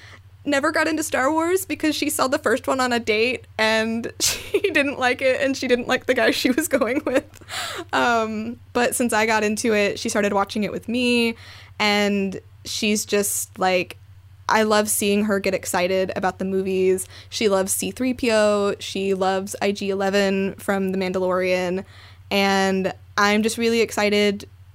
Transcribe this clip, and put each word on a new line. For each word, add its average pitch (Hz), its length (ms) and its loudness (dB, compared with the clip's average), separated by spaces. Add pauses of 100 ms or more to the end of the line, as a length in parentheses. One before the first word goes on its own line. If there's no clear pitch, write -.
(440)
never 285 280 0
got 311 160 0
into 320 140 -2
Star 262 280 0
Wars 330 360 0
because 302 280 -2
she 294 140 -4
saw - 180 0
the 262 120 0
first - 280 0
one 269 140 0
on 247 120 0
a 240 60 0
date, 226 480 -2 (120)
and 220 580 0
<laughs> - 40 -8
she - 400 -2
didn't 294 380 0
like 254 240 0
it, 262 180 2
and 269 160 0
she 269 120 -4
didn't 240 180 2
like - 200 -2
the 254 80 4
guy 226 180 2
she - 180 0
was 311 160 0
going 254 380 0
with. - 880 -6
Um, 226 680 0 (140)
but 240 240 2
since 240 160 0
I 220 140 4
got 220 180 2
into 214 300 0
it, 208 240 2
she - 100 -4
started 208 240 2
watching 196 320 0
it - 80 -4
with - 160 -8
me, 240 460 2 (440)
and 202 640 0 (240)
she's 208 400 -2
just, - 540 -2
like, 185 380 0 (540)
I 220 120 4
love 214 260 2
seeing 208 360 0
her 202 160 0
get 196 120 -2
excited 185 640 -2
about 190 220 -4
the 190 80 -4
movies. 190 600 0 (220)
She 220 220 0
loves 190 200 2
C - 200 -4
three 254 240 -2
P 247 180 0
O. 208 460 2
She 196 340 -4
loves 190 480 -2
I 202 120 0
G 202 180 -4
eleven 196 640 0
from 196 380 -2
The 190 40 -2
Mandalorian, 185 880 0 (460)
and 190 640 2 (240)
I'm 208 240 4
just 220 160 -2
really 233 240 2
excited 208 680 0 (260)